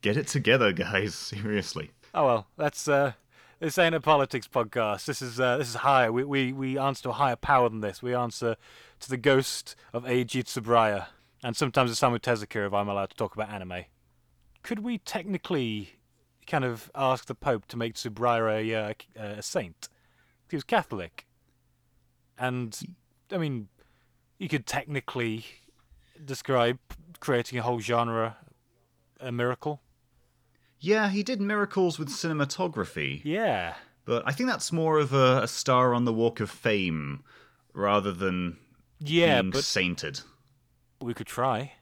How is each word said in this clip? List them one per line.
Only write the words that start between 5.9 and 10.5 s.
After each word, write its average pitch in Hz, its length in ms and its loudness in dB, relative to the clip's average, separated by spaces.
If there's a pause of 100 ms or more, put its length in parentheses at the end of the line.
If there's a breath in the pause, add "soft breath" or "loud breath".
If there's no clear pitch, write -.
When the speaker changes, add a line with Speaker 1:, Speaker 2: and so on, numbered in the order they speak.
Speaker 2:
We, 123 120 0
we, 135 300 0
we 135 240 -4
answer 135 260 -2
to 131 60 -4
a 117 40 -4
higher 127 220 0
power 127 340 4
than 110 120 -6
this. 104 220 -6
We 123 100 -2
answer 120 420 -2 (440 loud breath)
to - 100 -16
the 131 80 -2
ghost 131 580 2 (180 soft breath)
of 123 100 -4
Eiji 123 400 0
Tsuburaya, 110 640 2 (360 soft breath)